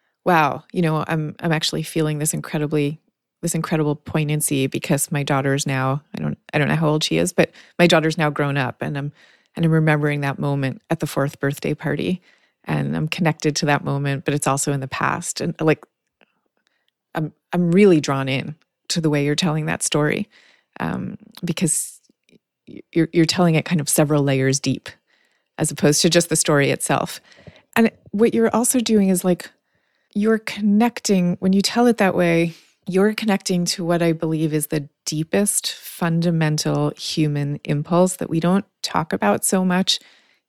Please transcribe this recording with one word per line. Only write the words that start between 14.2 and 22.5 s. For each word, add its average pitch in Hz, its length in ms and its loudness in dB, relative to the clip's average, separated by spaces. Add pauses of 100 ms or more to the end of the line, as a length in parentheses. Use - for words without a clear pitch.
but 143 100 -2
it's 147 120 -4
also 143 260 0
in 139 80 -2
the 131 80 -8
past." - 520 -4
And, 175 200 -4
like, 156 240 2 (1300)
I'm, 156 180 -4 (200)
I'm 175 180 2
really 180 300 8
drawn 135 280 -2
in 135 260 -4 (340)
to 175 120 -4
the 156 100 0
way 143 140 2
you're 147 100 0
telling 156 320 -2
that - 160 -4
story, - 460 0 (520)
um, - 360 -6 (280)
because - 560 -4 (680)